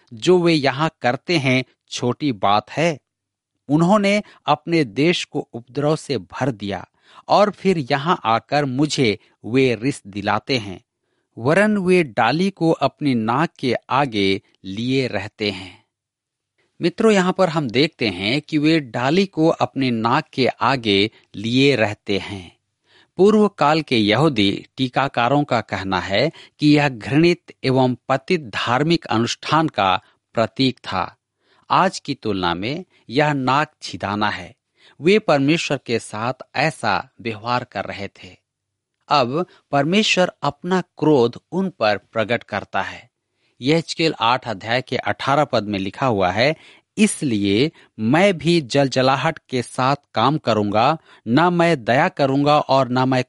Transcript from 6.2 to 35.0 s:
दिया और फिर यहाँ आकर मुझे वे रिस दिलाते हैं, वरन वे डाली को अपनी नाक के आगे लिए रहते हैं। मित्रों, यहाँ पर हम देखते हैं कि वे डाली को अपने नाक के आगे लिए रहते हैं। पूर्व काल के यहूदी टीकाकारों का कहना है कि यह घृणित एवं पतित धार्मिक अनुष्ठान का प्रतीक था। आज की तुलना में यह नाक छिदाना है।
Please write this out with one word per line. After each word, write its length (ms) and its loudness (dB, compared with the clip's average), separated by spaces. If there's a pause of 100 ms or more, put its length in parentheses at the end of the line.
दिया 380 -8 (400)
और 220 4
फिर 280 -2
यहाँ 460 -2
आकर 400 0
मुझे 540 0 (260)
वे 300 2
रिस 320 -6
दिलाते 520 -4
हैं, 260 -10 (540)
वरन 400 0
वे 240 2
डाली 480 0
को 200 -2
अपनी 440 -2
नाक 440 -2
के 160 -2 (160)
आगे 520 0 (220)
लिए 420 -4
रहते 440 -6
हैं। 300 -16 (1000)
मित्रों, 300 2
यहाँ 200 2
पर 160 2
हम 220 -2
देखते 380 0
हैं 320 -4
कि 180 -4
वे 220 2
डाली 460 0
को 220 0
अपने 420 -2
नाक 420 0
के 140 0
आगे 640 0 (260)
लिए 400 2
रहते 420 -2
हैं। 380 -10 (600)
पूर्व 320 6
काल 340 2
के 160 0
यहूदी 680 2 (100)
टीकाकारों 680 0
का 160 0
कहना 400 -4
है 320 -2 (260)
कि 180 4
यह 120 2
घृणित 680 -2 (100)
एवं 320 2 (120)
पतित 320 -2
धार्मिक 640 -2
अनुष्ठान 640 0
का 340 0 (320)
प्रतीक 440 -2
था। 380 -8 (540)
आज 280 2
की 160 -8
तुलना 400 -4
में 300 -8 (260)
यह 220 2
नाक 400 0 (100)
छिदाना 480 -4
है। 260 -14 (440)